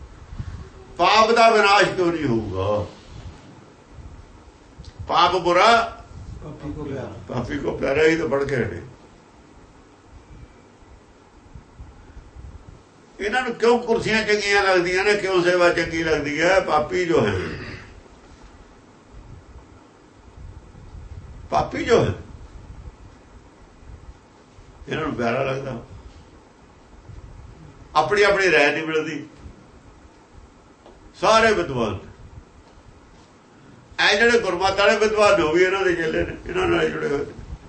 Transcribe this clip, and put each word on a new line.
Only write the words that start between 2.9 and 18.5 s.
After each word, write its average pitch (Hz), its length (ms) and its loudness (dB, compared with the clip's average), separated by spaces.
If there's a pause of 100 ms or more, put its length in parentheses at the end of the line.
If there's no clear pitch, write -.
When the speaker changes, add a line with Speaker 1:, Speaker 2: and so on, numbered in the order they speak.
Speaker 1:
ਪਾਪ 175 280 2
ਬੁਰਾ, 185 680 2 (420)
Speaker 2:
ਪਾਪੀ 151 280 -12
ਕੋ 147 120 -10
ਪਿਆਰਾ। 135 280 -10 (160)
Speaker 1:
ਪਾਪੀ 123 300 -6
ਕੋ 120 180 -6
ਪਿਆਰਾ, 139 260 0
ਹੀ 160 140 6
ਤਾਂ 160 120 -4
ਪੜ੍ਹ 139 160 0
ਕੇ 135 120 -4
ਹਟੇ। 92 260 -6 (4000)
ਇਹਨਾਂ 247 220 0
ਨੂੰ 247 120 -6
ਕਿਉਂ 233 240 4
ਕੁਰਸੀਆਂ 214 440 0
ਚੰਗੀਆਂ 202 420 2
ਲੱਗਦੀਆਂ 185 400 2
ਨੇ, 208 100 4
ਕਿਉਂ 190 280 0
ਸੇਵਾ 175 280 4
ਚੰਗੀ 165 320 -2
ਲੱਗਦੀ 151 380 -2
ਹੈ? 185 200 4
ਪਾਪੀ 160 440 0
ਜੋ 147 220 2
ਹੈ, 98 60 -2 (4000)